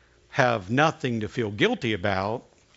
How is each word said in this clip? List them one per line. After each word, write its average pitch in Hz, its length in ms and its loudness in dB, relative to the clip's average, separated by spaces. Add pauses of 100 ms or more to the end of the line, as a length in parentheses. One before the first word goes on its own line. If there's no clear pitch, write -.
(300)
have 117 400 2
nothing 131 520 2
to 104 60 -4
feel 110 220 -4
guilty 123 440 0
about 101 500 -2 (340)